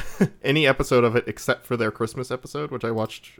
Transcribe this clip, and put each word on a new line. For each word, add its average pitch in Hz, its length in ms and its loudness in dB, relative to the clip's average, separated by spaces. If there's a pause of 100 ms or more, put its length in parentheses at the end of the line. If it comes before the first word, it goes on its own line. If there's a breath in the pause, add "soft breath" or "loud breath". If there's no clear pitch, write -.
(180)
<laughs> - 260 0
any 143 220 2
episode 135 360 4
of 117 140 4
it 117 100 0
except - 400 -4
for 123 100 -2
their 113 140 0
Christmas 120 400 -4
episode, 139 400 -8
which 123 140 -6
I 117 60 -2
watched 110 480 -4